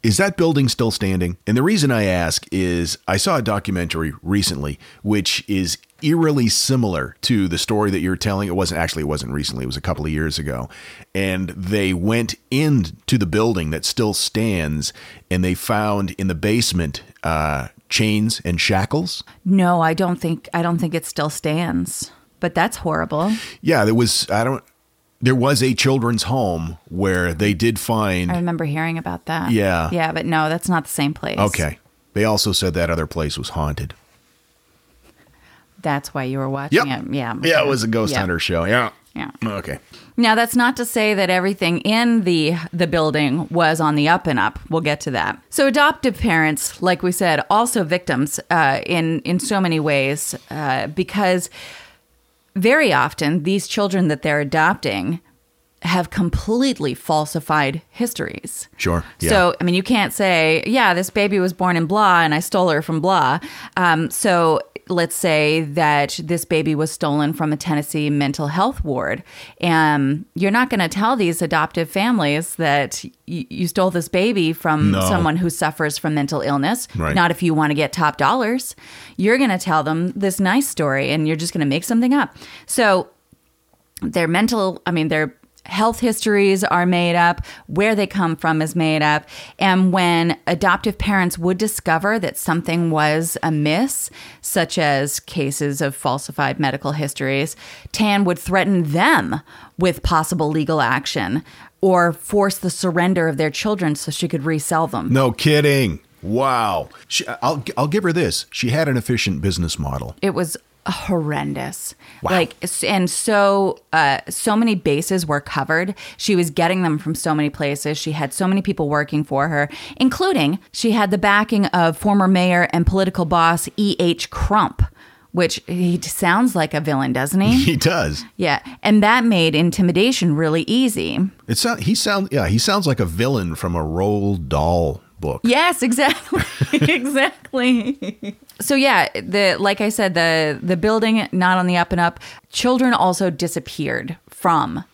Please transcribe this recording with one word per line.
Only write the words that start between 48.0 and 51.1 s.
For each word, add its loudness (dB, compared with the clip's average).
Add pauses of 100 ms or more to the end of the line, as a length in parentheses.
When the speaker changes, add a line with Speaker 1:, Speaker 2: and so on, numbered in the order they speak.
Speaker 2:
uh, 2
in, 0
in -2
so 0
many 2
ways, 0 (160)
uh, -4
because 0 (1080)